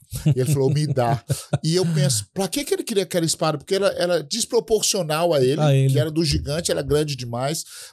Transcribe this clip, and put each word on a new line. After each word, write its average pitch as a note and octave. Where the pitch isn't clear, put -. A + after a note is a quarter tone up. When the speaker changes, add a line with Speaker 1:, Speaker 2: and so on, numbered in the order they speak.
Speaker 1:
E B2+
ele C3
falou, C#3
"Me D3
dá." A#2+
E D#3+
eu F3+
penso, C#3
pra F#3+
que C#4+
que -
ele F#4+
queria G3
aquela F3
espada? D#3
Porque F#3+
ela G3
era F3
desproporcional F3
a C#3
ele, C3+
Speaker 2:
A D3
ele. C3+
Speaker 1:
que C3
era D#3
do D#3+
gigante, D3
era D#3+
grande D3
demais. B2